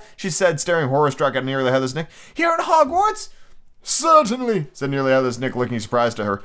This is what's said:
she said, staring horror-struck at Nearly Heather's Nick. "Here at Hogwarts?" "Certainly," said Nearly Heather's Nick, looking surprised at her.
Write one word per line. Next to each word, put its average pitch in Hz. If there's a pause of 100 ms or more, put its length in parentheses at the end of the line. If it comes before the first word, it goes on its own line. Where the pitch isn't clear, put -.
(160)
she 190
said, 165
staring 165
horror-struck 139
at 131
Nearly 131
Heather's 131
Nick. 156 (260)
"Here 339
at 330
Hogwarts?" 339 (540)
"Certainly," 254
said 139
Nearly 135
Heather's 127
Nick, 123
looking 120
surprised 117
at 104
her. 101